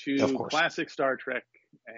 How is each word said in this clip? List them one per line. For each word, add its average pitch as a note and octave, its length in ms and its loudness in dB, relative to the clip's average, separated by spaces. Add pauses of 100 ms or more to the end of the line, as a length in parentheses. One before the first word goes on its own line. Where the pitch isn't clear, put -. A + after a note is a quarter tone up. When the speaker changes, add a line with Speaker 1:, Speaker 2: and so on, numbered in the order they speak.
Speaker 1:
to C#3 180 2
Speaker 2:
Of C3+ 120 4
course. A#2 200 -4
Speaker 1:
classic D#3+ 340 0
Star C3+ 280 0
Trek, B2 280 -6 (540)